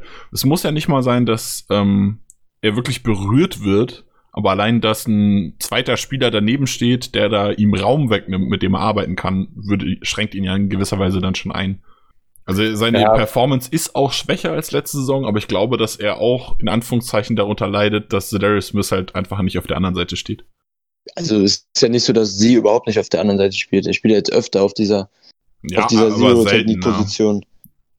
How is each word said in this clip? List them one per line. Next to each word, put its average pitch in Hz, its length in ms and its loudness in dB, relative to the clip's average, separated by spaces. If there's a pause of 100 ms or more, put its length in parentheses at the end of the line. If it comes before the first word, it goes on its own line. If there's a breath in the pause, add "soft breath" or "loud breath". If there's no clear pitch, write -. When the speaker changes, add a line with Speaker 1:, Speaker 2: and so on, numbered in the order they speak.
(300 loud breath)
Speaker 1:
Es - 140 -8
muss 139 180 2
ja 160 100 -2
nicht 151 160 -4
mal 139 140 2
sein, 123 220 2
dass, - 460 -4
ähm, 101 480 2 (440)
er 107 140 0
wirklich 123 260 -4
berührt 107 600 0
wird, 101 420 0 (280)
aber 98 200 0
allein, 107 280 2
dass 110 260 -2
ein 104 520 2
zweiter 123 400 -2
Spieler 131 320 -2
daneben 113 360 0
steht, 123 480 -2
der 107 140 2
da 104 220 0
ihm 104 240 2
Raum 117 340 2
wegnimmt, 95 400 -2
mit 98 140 -2
dem 95 120 2
er - 60 -2
arbeiten 104 360 -2
kann, 95 380 -2
würde, 95 460 -4
schränkt - 340 -6
ihn 95 100 -4
ja 95 120 -2
in 98 140 0
gewisser 98 280 -2
Weise 95 220 0
dann 95 140 -2
schon - 180 -8
ein. 95 300 -6 (640)
Also 107 280 0
seine 117 280 2
Speaker 2:
Ja. 110 100 4
Speaker 1:
Performance 123 580 0
ist - 240 -4
auch 135 180 0
schwächer - 400 -4
als 156 200 -6
letzte 143 240 -4
Saison, 135 300 -2
aber 104 100 0
ich 107 100 -4
glaube, 110 300 0
dass 110 200 -2
er 104 220 -4
auch 123 400 0
in 107 120 2
Anführungszeichen 113 680 -2
darunter 104 320 0
leidet, 104 460 0
dass - 180 -2
Za'Darius 101 360 2
Smith 101 240 -2
halt 92 220 -4
einfach 98 280 -4
nicht 185 160 0
auf - 80 -8
der - 100 -4
anderen 180 180 0
Seite 92 220 -4
steht. - 300 -10 (680)
Speaker 3:
Also 107 260 2
es - 320 0
ist - 80 2
ja 120 80 4
nicht 120 140 2
so, 123 100 2
dass 104 240 0
sie 117 160 6
überhaupt 110 320 4
nicht 110 120 0
auf - 120 -2
der - 100 0
anderen 101 160 2
Seite 98 220 2
spielt. - 280 0
Er 95 60 -2
spielt 110 220 2
jetzt 101 180 0
öfter 101 300 2
auf 101 100 2
dieser, 101 380 0 (520 soft breath)
Speaker 1:
Ja, 92 180 -2
Speaker 3:
auf 113 80 2
dieser 113 180 4
Speaker 1:
aber 107 80 2
selten, 110 640 4
Speaker 3:
Zero-Technik-Position. 104 640 0
Speaker 1:
ja. - 280 -20 (280)